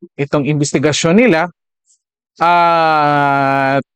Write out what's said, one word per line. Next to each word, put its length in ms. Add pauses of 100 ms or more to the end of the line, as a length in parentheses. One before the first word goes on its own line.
(140)
itong 320
investigasyon 720
nila 320 (840)
at 1400 (160)